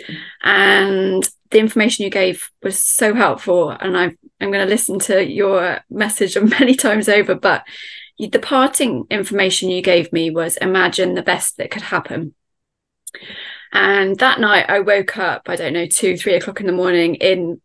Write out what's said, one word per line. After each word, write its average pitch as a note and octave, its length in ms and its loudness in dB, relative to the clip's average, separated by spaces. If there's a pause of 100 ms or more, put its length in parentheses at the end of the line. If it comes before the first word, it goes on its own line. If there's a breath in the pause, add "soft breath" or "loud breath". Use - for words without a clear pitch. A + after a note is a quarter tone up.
(420 loud breath)
and G3 840 2 (220)
the A3 80 8
information G#3+ 460 2
you F#3+ 60 -4
gave F#3 400 -2 (120)
was G3 220 0
so G#3+ 300 2
helpful, F3+ 560 0
and F#3 260 -4
I, F3+ 200 -2 (240)
I'm G3 100 -4
gonna G3 160 -2
listen G3+ 340 0
to G3 240 2
your F#3 640 0
message G#3 500 -2
<laughs> A3 200 2
many C4 160 6
times G#3+ 340 0
over, G3+ 260 4
but - 300 0 (540 loud breath)
the G#3+ 200 -2
parting B3+ 720 0
information F#3+ 600 -2
you F3+ 100 -2
gave F3 320 2
me E3 180 -2
was, E3 260 -2
"Imagine F#3 580 0
the F3+ 80 -4
best - 340 -2
that - 140 -8
could G#3+ 120 -10
happen." - 520 -8 (1400 loud breath)
And G3 460 2
that B3+ 220 2
night G#3 280 2
I G3+ 120 2
woke G3 360 0
up, F3+ 300 -4
I F3+ 100 -6
don't D#3+ 160 -4
know, E3 140 -2
two, F3+ 300 0
three E3+ 180 0
o'clock G3 260 -2
in G3+ 60 -4
the F3+ 60 0
morning F3 420 2
in F3+ 500 0